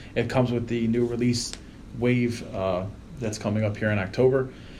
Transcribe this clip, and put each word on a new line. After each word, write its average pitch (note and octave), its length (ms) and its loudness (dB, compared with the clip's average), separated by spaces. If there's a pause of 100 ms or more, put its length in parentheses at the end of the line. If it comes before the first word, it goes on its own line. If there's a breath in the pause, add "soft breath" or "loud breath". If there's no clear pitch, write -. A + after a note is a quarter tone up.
(140 loud breath)
It A#2 140 0
comes B2 240 2
with A2+ 160 -2
the A#2 200 0
new A#2+ 180 4
Release A#2+ 460 0 (460 loud breath)
Wave, A#2+ 560 2
uh, F#2 300 0 (360)
that's G#2+ 180 -4
coming G#2+ 260 0
up G#2 140 0
here G#2+ 120 2
in G#2 80 2
October, C3 520 4 (300 loud breath)